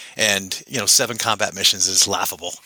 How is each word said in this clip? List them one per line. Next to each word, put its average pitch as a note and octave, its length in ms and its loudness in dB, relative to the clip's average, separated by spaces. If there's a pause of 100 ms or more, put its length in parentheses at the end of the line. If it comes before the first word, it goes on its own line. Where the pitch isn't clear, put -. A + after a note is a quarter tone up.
(160)
And, G2 500 0
you C3 120 -6
know, G#2 80 -2
seven A#2 320 2
combat G#2 360 0
missions F#2+ 340 0
is F#2 200 4
laughable. F2+ 460 -4 (120)